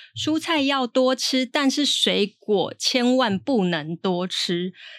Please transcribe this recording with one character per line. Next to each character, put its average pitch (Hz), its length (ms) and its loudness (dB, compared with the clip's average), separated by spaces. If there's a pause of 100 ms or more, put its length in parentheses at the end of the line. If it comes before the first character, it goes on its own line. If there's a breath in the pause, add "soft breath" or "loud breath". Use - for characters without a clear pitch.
(180 loud breath)
蔬 311 220 -2
菜 320 220 0
要 269 260 0
多 254 260 2
吃， 262 320 0
但 277 240 0
是 285 160 0
水 202 540 0
果 202 400 0
千 247 380 2
万 220 200 2
不 220 280 0
能 165 320 -2
多 180 280 -2
吃。 180 460 -4 (280 loud breath)